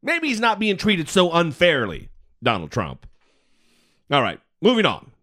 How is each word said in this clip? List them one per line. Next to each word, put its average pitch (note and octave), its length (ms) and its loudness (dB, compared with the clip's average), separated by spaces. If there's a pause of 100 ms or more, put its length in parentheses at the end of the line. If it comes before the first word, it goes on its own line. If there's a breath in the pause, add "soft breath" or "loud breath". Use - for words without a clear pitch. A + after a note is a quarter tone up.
maybe D#4+ 260 -2
he's A3+ 120 -2
not A3 180 0
being G#3 180 0
treated F#3 320 0
so F3+ 240 4
unfairly, D3+ 800 0 (320)
Donald F#2+ 280 -2
Trump. D2+ 360 -8 (1040)
All C#3 120 2
right, F#2+ 180 -4 (200)
moving A3+ 240 4
on. A2+ 280 -4 (100)